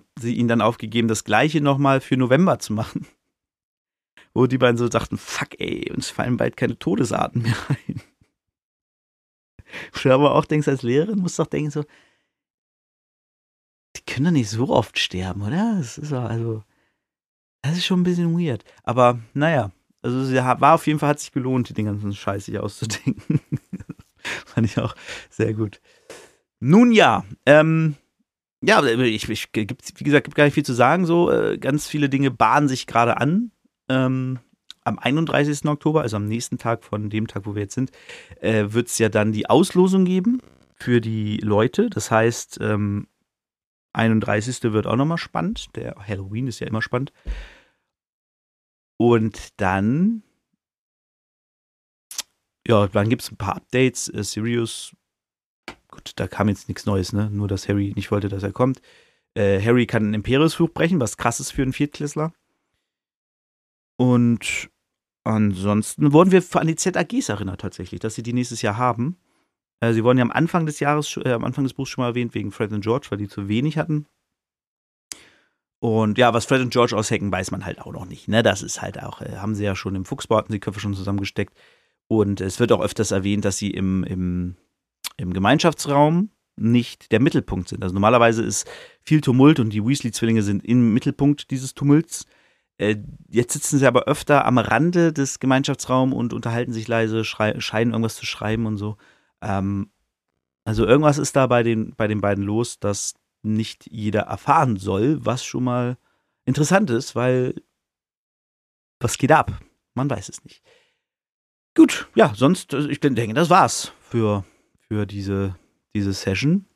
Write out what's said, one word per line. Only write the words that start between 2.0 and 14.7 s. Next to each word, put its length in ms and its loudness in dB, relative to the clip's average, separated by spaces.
für 160 -2
November 420 4
zu 140 -8
machen. 340 -6
Wo 120 4
die 100 0
beiden 220 4
so 100 2
dachten, 300 -4
„Fuck, 420 -10
ey, 320 -6
uns 160 -6
fallen 300 -2
bald 180 -2
keine 220 -2
Todesarten 640 -2
mehr 140 0
ein.“ 320 -6
Wo 100 -10
du 120 6
aber 200 4
auch 120 2
denkst, 220 -2
als 140 0
Lehrerin 360 0
musst 200 -4
du 40 2
doch 80 -6
denken, 200 -4
so, 140 -6
„Die 100 -20
können 180 -4
doch 80 2
nicht 160 2
so 220 -2